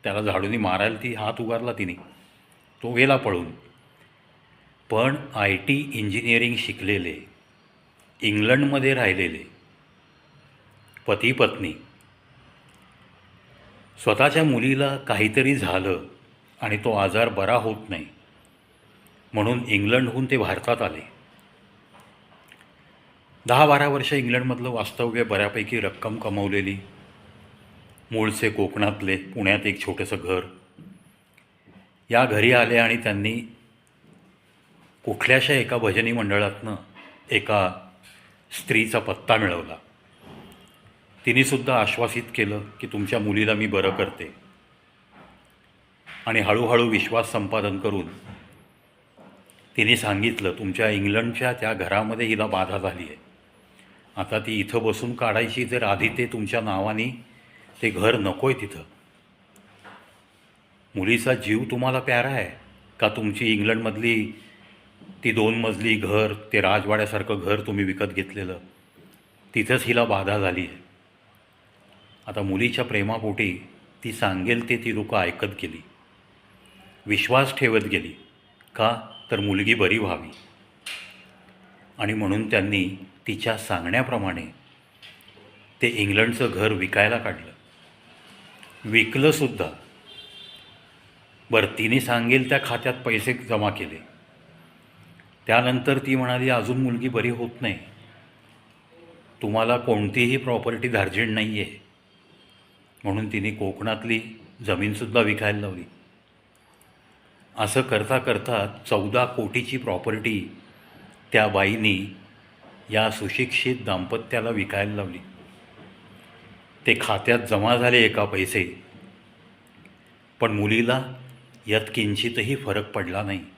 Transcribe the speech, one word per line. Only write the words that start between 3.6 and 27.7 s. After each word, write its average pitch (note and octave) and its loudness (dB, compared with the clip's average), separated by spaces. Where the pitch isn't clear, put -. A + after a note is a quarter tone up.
पण B2 2
आयटी A2+ 0
इंजिनिअरिंग A#2 2
शिकलेले, F#2+ -2
इंग्लंडमध्ये C3 2
राहिलेले F#2 0
पती A#2 2
पत्नी, G2+ 0
स्वतःच्या C#3+ 4
मुलीला C3+ 2
काहीतरी B2 2
झालं F#2+ -2
आणि G#2+ -2
तो A2 0
आजार G2+ 2
बरा G2+ 2
होत A2 0
नाही E2 -8
म्हणून A#2 0
इंग्लंडहून A#2 2
ते C3+ 2
भारतात G#2+ 0
आले. D#2 -4
दहा C#3 8
बारा C#3+ 6
वर्ष C#3 0
इंग्लंडमधलं B2 0
वास्तव्य, A#2 -2
बऱ्यापैकी G#2 0
रक्कम G#2+ -4
कमवलेली, G2+ -2